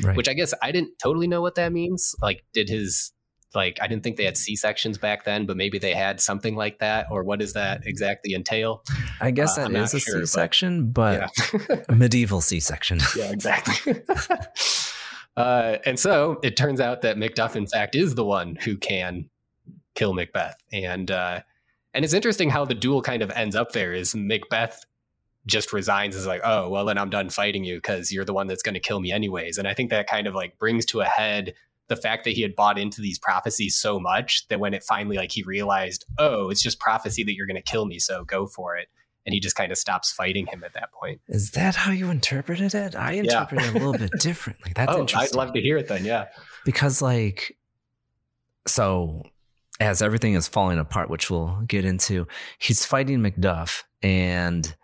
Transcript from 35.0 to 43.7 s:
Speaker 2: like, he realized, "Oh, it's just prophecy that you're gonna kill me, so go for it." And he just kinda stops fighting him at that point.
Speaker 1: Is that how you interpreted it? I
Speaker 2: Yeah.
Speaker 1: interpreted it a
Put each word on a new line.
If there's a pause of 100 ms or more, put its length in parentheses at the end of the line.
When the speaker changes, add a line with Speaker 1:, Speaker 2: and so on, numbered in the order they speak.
Speaker 2:
like,
he
realized, (140)
"Oh,
it's
just
prophecy
that
you're
gonna
kill
me,
so
go
for
it." (340)
And
he
just
kinda
stops
fighting
him
at
that
point.
Speaker 1:
Is
that
how
you
interpreted
it?
I
Speaker 2:
Yeah.
Speaker 1:
interpreted
it
a